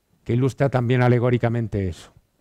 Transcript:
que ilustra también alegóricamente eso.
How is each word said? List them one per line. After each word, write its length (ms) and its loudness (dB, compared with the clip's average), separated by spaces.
que 100 -4
ilustra 360 0
también 320 0
alegóricamente 880 0
eso. 240 -14